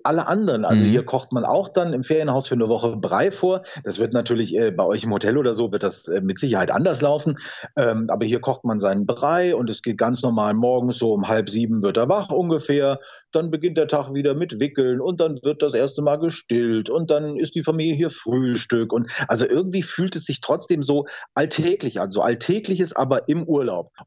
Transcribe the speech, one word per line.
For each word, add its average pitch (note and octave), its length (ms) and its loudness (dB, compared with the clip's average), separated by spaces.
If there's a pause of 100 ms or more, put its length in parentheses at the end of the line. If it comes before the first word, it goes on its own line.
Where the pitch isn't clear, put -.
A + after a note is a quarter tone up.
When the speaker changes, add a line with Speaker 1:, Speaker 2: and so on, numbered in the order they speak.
Speaker 1:
alle D#3+ 240 2
anderen. D#3+ 380 2
Also G#2+ 180 6
Speaker 2:
Mhm. G2+ 60 6
Speaker 1:
hier A#2+ 160 4
kocht - 260 -4
man A#2+ 140 0
auch F#3+ 240 2
dann F3 240 0
im C3 100 -2
Ferienhaus D3 440 2
für C3 80 -2
eine A2+ 120 2
Woche A2+ 300 0
Brei G#2 340 0
vor. F#3 300 0 (220)
Das G2 160 -6
wird A2+ 140 0
natürlich, A2+ 440 0
äh, A2 140 2
bei F#2 120 0
euch G#2 200 0
im A#2 100 -2
Hotel A2 240 2
oder B2 160 2
so, G#2+ 180 0
wird G2+ 120 -2
das, - 240 -4
äh, F#2 120 0
mit F#2+ 200 -2
Sicherheit G#2 320 0
anders D#3+ 300 2
laufen. D3 360 0 (400)
Ähm, A2+ 320 2
aber G#2 160 0
hier A2+ 160 0
kocht B2+ 240 -4
man A2 140 0
seinen G2 260 2
Brei D#3 500 0
und A#2 140 -2
es - 120 -8
geht A2 180 -4
ganz A#2+ 240 0
normal G#2+ 300 2
morgens B2 440 2
so A2+ 160 2
um G2+ 140 0
halb A2 220 0
sieben A2 340 0
wird G2 120 2
er A#2+ 140 2
wach G3 220 0
ungefähr. C#3+ 680 0 (320)
Dann E3 200 0
beginnt D#3+ 260 -2
der D3+ 100 2
Tag C#3 260 -2
wieder C#3 200 0
mit D3+ 260 -4
Wickeln B2+ 400 0
und E3+ 220 -2
dann D#3 220 0
wird D3 180 -2
das D3 120 2
erste C#3 280 0
Mal D3 160 2
gestillt A#2+ 720 -2
und E3 220 0
dann D3 260 0
ist D#3 180 -2
die E3 80 -2
Familie D#3+ 320 0
hier D#3+ 140 0
Frühstück A#2+ 800 -2
und A#2 180 -2 (200)
also A#2 180 0
irgendwie F3+ 360 0
fühlt F#3 340 -4
es D#3 80 -12
sich C3+ 160 -6
trotzdem D#3+ 420 -2
so C#3+ 220 0 (280)
alltäglich E3 680 -2
an, F#3+ 100 -4
so G#2 100 0
Alltägliches, F3 720 0
aber C3 340 0
im E3+ 160 2
Urlaub. A#2+ 480 -2 (160)